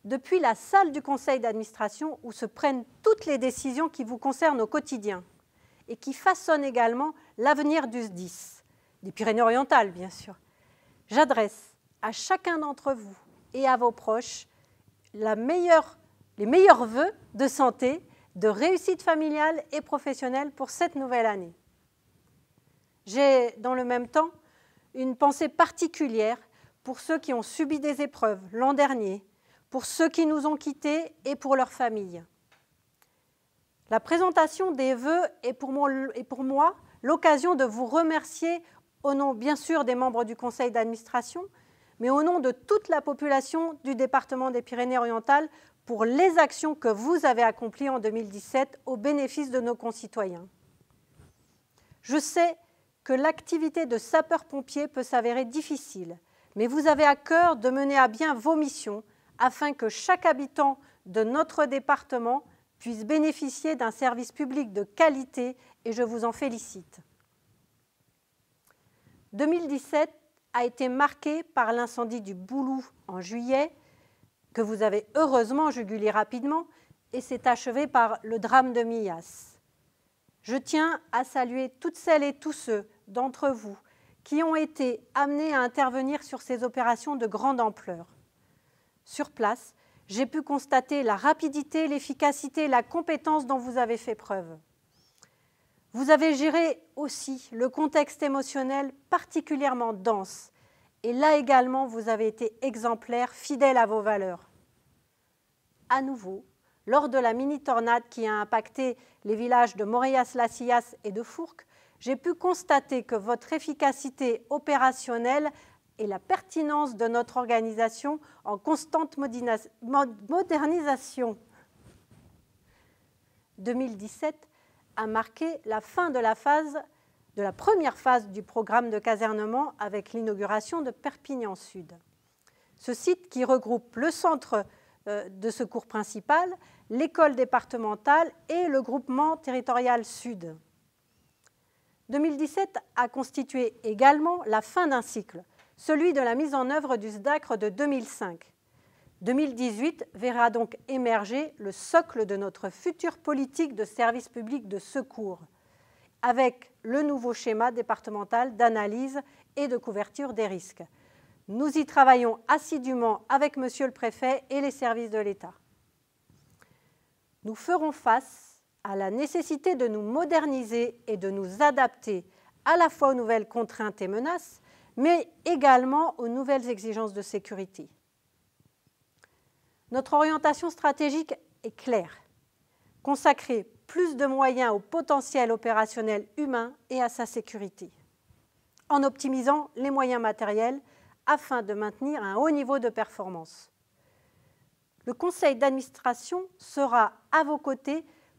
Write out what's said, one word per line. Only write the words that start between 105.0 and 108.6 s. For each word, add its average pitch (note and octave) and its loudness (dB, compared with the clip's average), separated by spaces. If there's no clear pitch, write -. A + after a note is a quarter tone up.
À C4 4
nouveau, A3+ -10
lors C#4+ 4
de C4 2
la A#3 2
mini-tornade A#3+ 0
qui A3+ -6
a G#3+ -2
impacté A3 -2